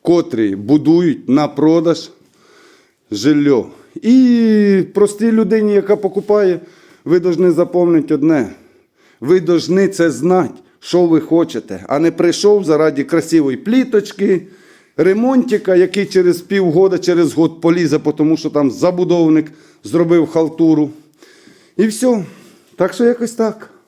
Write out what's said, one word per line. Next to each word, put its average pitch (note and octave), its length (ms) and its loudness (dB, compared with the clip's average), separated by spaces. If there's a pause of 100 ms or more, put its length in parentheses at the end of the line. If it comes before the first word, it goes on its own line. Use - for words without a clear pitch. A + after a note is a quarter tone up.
котрі A2+ 540 0
будують D3 720 0
на C#3+ 180 2
продаж D#3+ 640 0 (1000)
житло. C3+ 580 0 (260)
І A3 880 2 (100)
простій G#3 380 0
людині, G#3+ 420 0
яка G3 220 2
покупає, G3 640 -2 (460)
ви F3 140 2
повинні F3 320 0
запам'ятати E3+ 640 0
одне. C#3+ 360 0 (720)
Ви F3 220 2
повинні F3 460 0
це E3+ 240 0
знати, D#3 420 -2 (260)
що F3 260 0
ви D#3+ 160 2
хочете. C#3+ 680 -4
А C#3+ 120 -2
не E3 120 2
прийшов F3 520 0
заради D3+ 400 0
красивої D#3 540 0
пліточки, G3+ 920 -2 (500)
ремонтика, G#3 760 0
який F#3 300 0
через F3+ 360 0
півгода, F#3 560 0
через E3+ 360 0
год D#3+ 280 -2
полізе, E3 380 0
тому D3+ 380 -2
що D#3 120 -8
там C#3+ 220 0
забудовник E3 800 0 (320)
зробив E3 440 0
халтуру. D#3+ 600 0 (880)
І G#3+ 100 2
все. A3 380 -2 (500)
Так - 180 -2
що A#3+ 120 -2
якось A#3 260 -2
так. - 380 -6 (180)